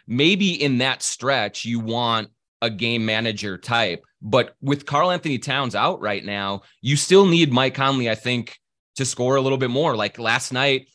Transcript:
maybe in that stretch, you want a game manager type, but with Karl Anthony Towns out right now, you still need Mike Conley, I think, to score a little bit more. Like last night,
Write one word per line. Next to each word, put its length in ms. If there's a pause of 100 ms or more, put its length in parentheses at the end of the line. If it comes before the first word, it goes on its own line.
maybe 540
in 180
that 240
stretch, 600
you 160
want 500 (340)
a 60
game 360
manager 520
type, 460 (180)
but 400
with 240
Karl 240
Anthony 300
Towns 340
out 260
right 240
now, 380 (200)
you 140
still 300
need 260
Mike 220
Conley, 340
I 60
think, 460 (380)
to 80
score 300
a 60
little 160
bit 140
more. 240
Like 240
last 340
night, 420